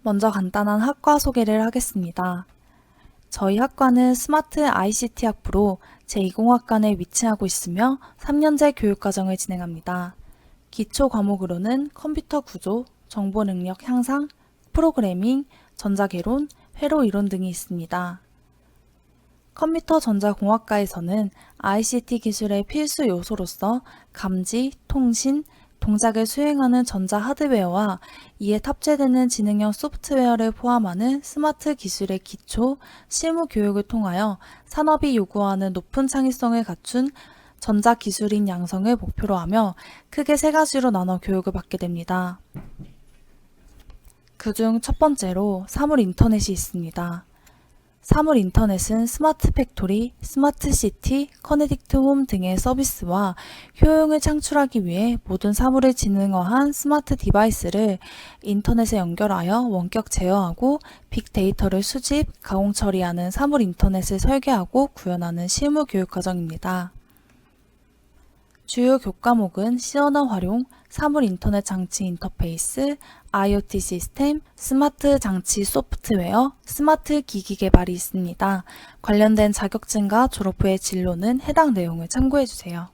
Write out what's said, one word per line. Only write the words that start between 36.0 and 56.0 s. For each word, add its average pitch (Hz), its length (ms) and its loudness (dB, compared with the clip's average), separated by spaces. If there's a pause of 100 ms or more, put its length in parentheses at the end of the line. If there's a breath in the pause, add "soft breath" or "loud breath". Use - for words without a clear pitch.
창의성을 254 560 0
갖춘 240 460 -4 (500 loud breath)
전자기술인 208 880 0
양성을 190 460 -2
목표로 202 420 -2
하며 185 380 0 (360 loud breath)
크게 294 260 0
세 302 160 2
가지로 277 380 2
나눠 185 260 0
교육을 190 360 -2
받게 - 260 -6
됩니다. 180 600 -4 (2000)
그중 226 460 -2
첫 - 160 -2
번째로 196 680 0
사물 294 340 0
인터넷이 208 520 2
있습니다. 175 720 -8 (800 soft breath)
사물 302 340 4
인터넷은 214 720 2
스마트 311 440 0
팩토리, 220 720 -2
스마트 285 500 -2
시티, 269 580 -2 (140)
커넥트 294 540 0
홈 277 280 2
등의 185 320 -2
서비스와 196 800 -2 (480 loud breath)
효용을 311 380 6
창출하기 285 640 0
위해 208 400 0
모든 190 280 -2
사물을 262 400 4
지능화한 196 800 0